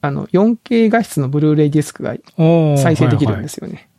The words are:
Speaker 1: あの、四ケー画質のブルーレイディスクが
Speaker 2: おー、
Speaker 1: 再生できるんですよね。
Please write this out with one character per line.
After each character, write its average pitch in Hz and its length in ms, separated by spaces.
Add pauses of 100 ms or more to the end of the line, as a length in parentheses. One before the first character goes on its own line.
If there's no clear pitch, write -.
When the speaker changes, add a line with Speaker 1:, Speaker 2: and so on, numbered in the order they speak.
Speaker 1:
あ 147 100
の、 143 200
四 214 240
ケ 226 300
ー - 20
画 226 140
質 - 180
の 131 80
ブ 147 120
ル 156 120
ー - 40
レ 151 100
イ 143 40
デ 151 100
ィ - 20
ス - 100
ク - 100
が - 120 (240)
Speaker 2:
お 165 340
ー、 143 60
Speaker 1:
再 151 180
生 - 120
で - 100
き 143 80
る 107 100
ん 107 60
で 151 60
す - 100
よ - 100
ね。 - 300